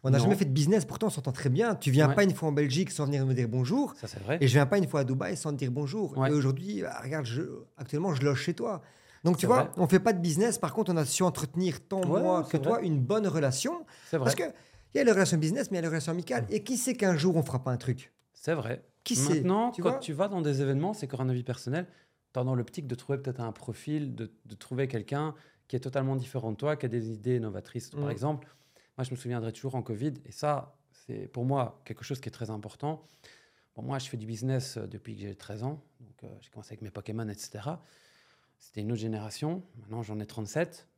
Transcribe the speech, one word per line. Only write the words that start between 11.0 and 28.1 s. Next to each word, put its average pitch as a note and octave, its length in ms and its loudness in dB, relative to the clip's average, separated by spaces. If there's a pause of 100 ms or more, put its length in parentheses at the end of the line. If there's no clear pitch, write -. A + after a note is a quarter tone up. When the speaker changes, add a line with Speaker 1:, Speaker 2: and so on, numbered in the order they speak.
Speaker 1:
su - 200 0
entretenir F3 600 0
tant F#3+ 240 -4
Speaker 2:
Ouais, F#3+ 120 4
Speaker 1:
moi F3+ 280 4
Speaker 2:
c'est E3 80 2
Speaker 1:
que C#3 60 2
toi G#3 140 4
Speaker 2:
vrai. G3+ 100 -2
Speaker 1:
une D3+ 140 2
bonne G3+ 260 2
relation. E3 580 0 (240)
Speaker 2:
C'est E3 80 -2
vrai. C3+ 60 2
Speaker 1:
Parce - 120 4
que E4 200 -2 (400)
il - 20 4
y C#4+ 40 4
a - 20 6
les A#3 80 8
relations F3+ 260 6
business, E3+ 320 2
mais G3 80 -2
il - 20 0
y - 0 -
a - 20 -2
les E3 80 -2
relations D#3+ 240 -2
amicales. F3+ 360 -2
Et G#3 140 0
qui B3+ 140 -2
sait - 180 0
qu'un F#3 220 4
jour, E3 180 4
on D#3+ 80 4
fera B2+ 200 -2
pas C3 80 -2
un B2 60 0
truc ? B2+ 340 -4 (220)
Speaker 2:
C'est - 220 -2
vrai. A#2+ 260 -4 (220)
Speaker 1:
Qui - 140 0
sait, D3 180 4
Speaker 2:
Maintenant, G3 360 2
Speaker 1:
tu F3 120 -6
Speaker 2:
quand F3+ 60 4
Speaker 1:
vois ? C4+ 100 0
Speaker 2:
tu E3+ 140 -8
vas F#3 160 0
dans F#3 120 -2
des C#3+ 200 2
événements, C#3+ 320 2
c'est F3+ 140 -6
encore B2+ 140 -6
un C3 80 0
avis B2 140 0
personnel, B2+ 420 -4 (480)
t'as B2+ 100 0
dans C3 120 0
l'optique B2 320 -4
de B2 80 -4
trouver C3+ 240 -4
peut-être C3 220 -6
un A2+ 100 -4
profil, C3+ 640 -6
de, A2+ 160 -8 (140)
de G#2+ 100 -16
trouver C3 320 -4
quelqu'un C#3+ 480 -4 (320)
qui - 80 -6
est B2 40 0
totalement C3+ 360 -2
différent B2+ 360 -4
de G#2+ 60 -4
toi, D3 180 0
qui D3 120 -6
a - 20 0
des A2+ 220 -4
idées A#2 280 0
novatrices. A2 520 -8
Par C#3+ 140 -4
Speaker 1:
Mm. C#3 40 -2
Speaker 2:
exemple, C3 460 -4 (420)